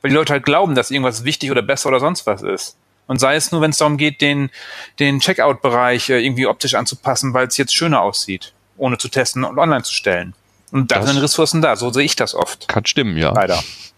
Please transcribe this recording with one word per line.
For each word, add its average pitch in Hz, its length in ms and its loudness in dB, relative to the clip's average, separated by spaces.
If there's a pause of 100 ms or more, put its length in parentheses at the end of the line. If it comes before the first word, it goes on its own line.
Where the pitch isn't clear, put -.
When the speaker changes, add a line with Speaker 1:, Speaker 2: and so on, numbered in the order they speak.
Speaker 1:
Weil 143 80 2
die 139 40 4
Leute 151 180 2
halt 135 100 0
glauben, 156 320 4
dass 123 160 0
irgendwas 127 320 -2
wichtig 143 260 -4
oder 123 140 2
besser 139 260 -2
oder 131 100 4
sonst 160 280 -2
was 101 160 -2
ist. 95 340 -6 (300)
Und 131 120 -2
sei 135 160 4
es 151 160 -2
nur, 165 100 0
wenn's 156 180 2
darum 151 180 2
geht, 147 240 0
den, 143 300 0 (480)
den 139 200 2
Checkout-Bereich, 123 920 2
äh, 123 120 4
irgendwie 131 220 0
optisch 127 300 -2
anzupassen, 127 580 -2
weil's 127 240 0
jetzt 135 160 0
schöner 156 280 2
aussieht, 95 520 -4 (240)
ohne 127 220 -2
zu - 80 -6
testen 127 360 -2
und 127 140 -4
online 147 240 2
zu - 140 -8
stellen. 90 400 -2 (360)
Und 131 200 0
da 113 80 4
Speaker 2:
Das 117 100 0
Speaker 1:
sind 139 80 2
Ressourcen 156 460 0
da, 131 120 2
so 120 160 -4
sehe 135 140 0
ich 139 100 -2
das - 200 -4
oft. - 320 -4
Speaker 2:
kann - 180 -2
stimmen, 107 320 0
ja. 80 160 2
Speaker 1:
Leider. 92 300 2 (340)